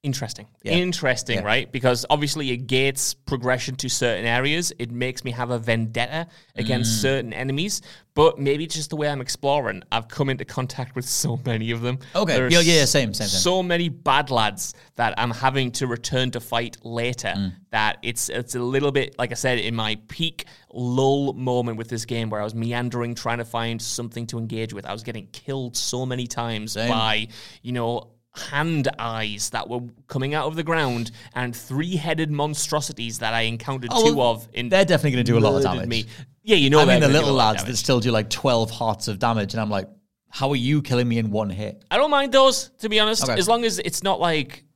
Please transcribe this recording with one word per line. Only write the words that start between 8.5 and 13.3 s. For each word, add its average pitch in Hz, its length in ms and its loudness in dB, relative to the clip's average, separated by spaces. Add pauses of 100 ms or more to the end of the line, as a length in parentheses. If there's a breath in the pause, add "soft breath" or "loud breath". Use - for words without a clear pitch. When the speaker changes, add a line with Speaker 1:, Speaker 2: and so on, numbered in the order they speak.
Speaker 1:
it's 160 100 -8
just 151 160 -6
the 160 60 -6
way 147 120 0
I'm 139 100 -4
exploring. 131 600 -2 (100)
I've 113 160 -2
come 135 220 -2
into 131 160 -4
contact - 500 -8
with 123 140 -6
so 120 340 -2
many 113 280 -2
of 117 100 -2
them. 123 160 -2 (160 loud breath)
Speaker 2:
Okay. 165 220 2
Speaker 1:
There 127 100 4
are 123 60 0
Speaker 2:
Yeah, 170 80 8
yeah, 170 160 6
yeah, 151 60 8
Speaker 1:
s-, 131 100 4
Speaker 2:
same, 120 240 2
same, 107 120 -2
same. 92 120 0